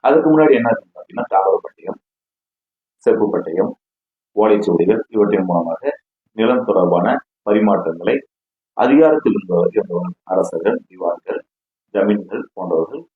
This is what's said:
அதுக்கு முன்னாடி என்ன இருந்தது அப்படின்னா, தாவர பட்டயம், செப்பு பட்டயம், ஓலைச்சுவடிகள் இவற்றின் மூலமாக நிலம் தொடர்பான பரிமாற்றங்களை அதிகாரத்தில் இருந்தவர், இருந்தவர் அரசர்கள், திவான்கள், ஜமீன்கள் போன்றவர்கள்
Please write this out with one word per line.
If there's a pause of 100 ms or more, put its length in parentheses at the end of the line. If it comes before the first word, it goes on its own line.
அதுக்கு
முன்னாடி
என்ன
இருந்தது
அப்படின்னா,
தாவர (100)
பட்டயம், (1040)
செப்பு
பட்டயம், (640)
ஓலைச்சுவடிகள்
இவற்றின்
மூலமாக (540)
நிலம்
தொடர்பான (280)
பரிமாற்றங்களை (600)
அதிகாரத்தில்
இருந்தவர்,
இருந்தவர் (120)
அரசர்கள், (100)
திவான்கள், (540)
ஜமீன்கள்
போன்றவர்கள் (120)